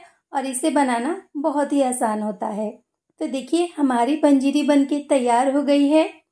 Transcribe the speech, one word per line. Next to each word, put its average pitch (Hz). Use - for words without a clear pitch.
और 269
इसे 269
बनाना 269
बहुत 285
ही 277
आसान 247
होता 214
है। 214
तो 311
देखिए 269
हमारी 262
पंजीरी 285
बनके 285
तैयार 254
हो 285
गई 285
है। 311